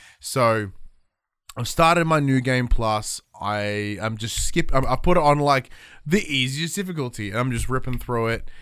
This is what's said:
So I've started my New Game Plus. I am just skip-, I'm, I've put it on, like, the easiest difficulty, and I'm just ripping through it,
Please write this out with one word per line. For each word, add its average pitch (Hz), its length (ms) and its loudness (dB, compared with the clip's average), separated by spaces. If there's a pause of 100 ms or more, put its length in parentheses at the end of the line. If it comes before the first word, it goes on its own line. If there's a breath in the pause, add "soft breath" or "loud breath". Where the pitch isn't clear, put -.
(200 soft breath)
So 113 500 0 (880)
I've 117 100 -6
started 170 380 4
my 160 140 4
New 135 200 2
Game 127 280 0
Plus. 110 520 0 (220)
I 104 580 -4
am 110 200 -4
just - 260 -4
skip-, - 300 2
I'm, 135 100 4
I've 127 160 0
put 180 160 6
it 165 60 4
on, 147 160 6
like, 143 320 2 (340 loud breath)
the 185 160 2 (100)
easiest 139 440 -2
difficulty, 143 560 -6
and 110 80 -2
I'm 127 120 0
just 113 160 -2
ripping 127 300 -2
through 117 300 -2
it, 113 240 -4 (100)